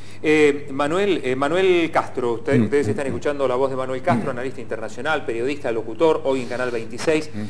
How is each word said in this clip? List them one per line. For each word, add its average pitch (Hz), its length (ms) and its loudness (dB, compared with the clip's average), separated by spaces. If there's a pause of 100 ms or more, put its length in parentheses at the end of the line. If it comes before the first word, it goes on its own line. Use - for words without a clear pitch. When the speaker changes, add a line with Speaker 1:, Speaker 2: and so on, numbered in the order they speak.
(220)
Speaker 1:
Eh, 147 500 4
Manuel, 156 500 0
eh, 127 140 0
Manuel 170 560 2
Castro, 123 400 0
usted, 131 260 2
Speaker 2:
Mm. 113 60 4
Speaker 1:
ustedes 107 240 2
están 139 180 -2
escuchando 139 400 -2
la 123 80 0
voz 131 160 0
de 135 60 -6
Manuel 131 260 -6
Castro, 120 300 0
Speaker 2:
Mm. 120 40 -8
Speaker 1:
analista 127 260 -6
internacional, 117 640 -4
periodista, 127 440 -2
locutor, 113 540 2
hoy 135 160 2
en 120 80 -6
Canal 123 220 -2
veintiséis, 123 600 -2
Speaker 2:
Mm. 104 180 -6